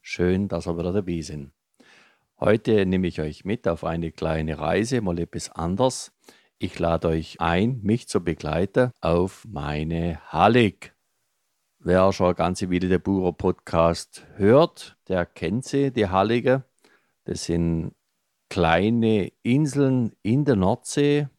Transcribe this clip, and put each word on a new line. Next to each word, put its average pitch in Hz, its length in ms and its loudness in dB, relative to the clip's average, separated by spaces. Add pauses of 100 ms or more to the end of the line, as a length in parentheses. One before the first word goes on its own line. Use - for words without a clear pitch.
Schön, 92 460 -2
dass 85 220 -6
ihr 85 100 -4
wieder 87 140 -4
dabei 90 280 -4
sind. 73 300 -12 (880)
Heute 107 480 2
nehme 92 220 0
ich 80 120 -8
euch 76 240 -8
mit 104 220 -6
auf 82 160 -2
eine 82 300 -4
kleine 80 480 -4
Reise, 104 400 -2
mal 90 180 -4
etwas 85 320 -8
anders. 98 640 -2 (460)
Ich - 200 -8
lade 82 300 0
euch 80 320 -4
ein, 98 420 0
mich 104 240 0
zu 101 160 -2
begleiten 87 760 -2
auf 87 500 -2
meine 82 680 -4 (100)
Hallig. 104 640 2 (840)
Wer 92 320 4
schon 92 140 0
eine 90 100 2
ganze 90 340 -2
Weile 90 160 0
den 90 160 0
Buro 92 300 0
Podcast - 1040 -2
hört, 127 600 2 (120)
der 90 180 -2
kennt 98 380 -6
sie, 139 260 0
die 117 160 0
Hallige. 117 560 2 (600)
Das - 220 -8
sind 85 500 -2 (520)
kleine 104 840 2 (100)
Inseln 131 720 0 (100)
in 127 220 0
der 139 100 2
Nordsee 143 720 0 (120)